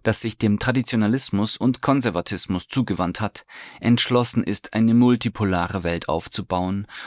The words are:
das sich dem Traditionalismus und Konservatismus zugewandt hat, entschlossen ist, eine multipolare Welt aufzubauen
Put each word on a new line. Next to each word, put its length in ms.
das 180
sich 160
dem 220
Traditionalismus 1000
und 240
Konservatismus 880
zugewandt 540
hat, 240
entschlossen 640
ist, 300
eine 180
multipolare 920
Welt 280
aufzubauen 760